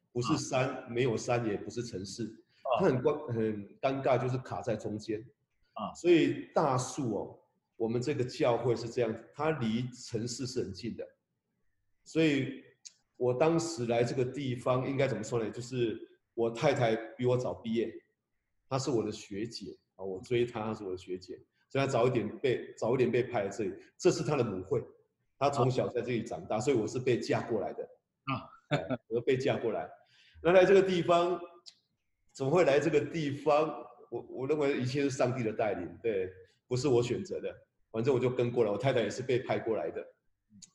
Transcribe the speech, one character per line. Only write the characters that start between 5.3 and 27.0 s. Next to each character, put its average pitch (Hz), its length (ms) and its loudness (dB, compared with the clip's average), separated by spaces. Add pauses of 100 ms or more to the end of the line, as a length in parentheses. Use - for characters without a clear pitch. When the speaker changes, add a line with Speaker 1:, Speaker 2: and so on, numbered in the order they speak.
Speaker 2:
啊。 101 200 -8
Speaker 1:
所 - 160 0
以 147 440 4
大 143 240 2
树 127 380 -4
哦， - 240 -8 (360)
我 113 120 -2
们 120 140 -2
这 151 140 -2
个 123 80 -2
教 123 340 2
会 117 180 0
是 113 140 -6
这 123 120 -2
样， 110 140 0 (180)
它 156 180 -2
离 123 380 -2
城 - 380 -8
市 127 200 -8
是 113 160 -4
很 92 100 -8
近 101 220 -8
的。 - 120 -10 (960)
所 160 200 0
以 139 400 0 (520)
我 123 180 2
当 156 260 4
时 - 260 -4
来 117 180 2
这 127 120 0
个 127 100 2
地 127 300 -4
方， 131 340 0
应 139 80 -2
该 135 100 2
怎 117 80 -2
么 104 80 -6
说 117 180 -2
呢？ 104 80 -4
就 120 120 -8
是 120 360 -2 (360)
我 117 180 0
太 143 220 2
太 120 220 2 (200)
比 127 100 -4
我 123 120 4
早 98 160 -4
毕 113 200 -6
业， 113 200 -2 (720)
她 131 100 -2
是 131 120 -2
我 120 120 2
的 104 80 -4
学 101 380 -8
姐 - 300 -14 (180)
啊， 92 80 -12
我 95 160 -6
追 120 260 0
她， 117 160 -6
她 110 120 -4
是 107 100 -8
我 95 80 -6
的 92 60 -4
学 90 200 -8
姐， - 220 -16 (300)
所 139 100 0
以 139 60 2
她 - 20 0
早 123 200 4
一 - 20 4
点 113 180 0 (120)
被， - 360 0
早 117 200 0
一 - 20 2
点 120 120 4
被 117 140 4
派 113 200 -2
来 98 60 -2
这 107 140 -4
里。 92 100 -2 (240)
这 180 140 4
是 156 120 -4
她 151 120 0
的 131 80 2
母 92 200 -4
会， 120 200 -2 (540)
她 139 120 2
从 127 200 4
小 123 180 0
在 120 140 -2
这 117 100 -4
里 117 120 0
长 - 220 -8
大， 107 120 -2
Speaker 2:
啊。 - 20 0
Speaker 1:
所 135 140 2
以 - 20 4
我 107 120 2
是 131 120 -6
被 123 200 2